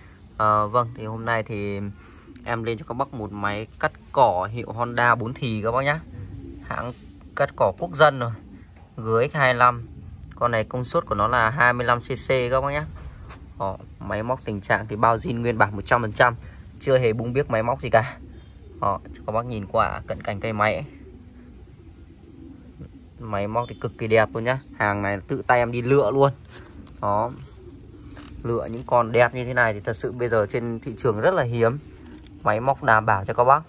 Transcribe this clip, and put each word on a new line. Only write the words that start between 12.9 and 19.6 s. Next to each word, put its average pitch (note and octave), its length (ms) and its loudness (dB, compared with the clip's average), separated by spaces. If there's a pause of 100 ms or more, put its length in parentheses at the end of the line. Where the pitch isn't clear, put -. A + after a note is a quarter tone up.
Đó, G2 180 -4 (220)
máy G#2 240 -4
móc B2 220 -4
tình G#2 160 -6
trạng A2 260 0
thì G#2 100 -8
bao A2+ 200 4
zin A#2 240 -4
nguyên A#2 180 -2
bản G#2 180 2
một G2 100 -6
trăm A#2+ 160 2
phần A2 100 -4
trăm, A#2+ 220 4 (460)
chưa C3 180 4
hề B2 140 2
bung A#2+ 200 -4
biếc C3+ 180 -2
máy A2+ 120 0
móc B2 180 -2
gì B2 100 -6
cả. A2+ 260 4 (640)
Đó, G2+ 200 -2 (140)
cho - 120 -18
các G#2+ 60 -6
bác A#2 140 -2
nhìn G#2+ 200 -6